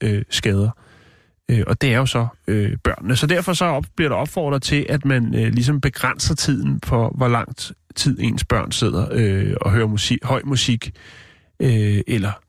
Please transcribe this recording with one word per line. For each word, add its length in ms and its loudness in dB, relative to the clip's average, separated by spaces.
øh, 300 0
skader. 400 2
Øh, 160 2
og 140 0
det 120 2
er 40 4
jo 100 2
så, 200 0
øh, 360 0
børnene. 320 -2
Så 100 2
derfor 260 0
så 120 0
op-, 200 0
bliver 120 2
der 80 0
opfordret 460 -2
til, 260 0
at 160 0
man, 300 2
øh, 180 2
ligesom 280 2
begrænser 540 -2
tiden 500 0
for, 320 0
hvor 120 2
lang 200 0
tid 260 0
ens 240 -2
børn 280 -2
sidder, 400 0
øh, 480 2
og 120 0
hører 140 4
musik, 380 0
høj 200 -2
musik. 460 0
Øh, 440 4
eller 240 0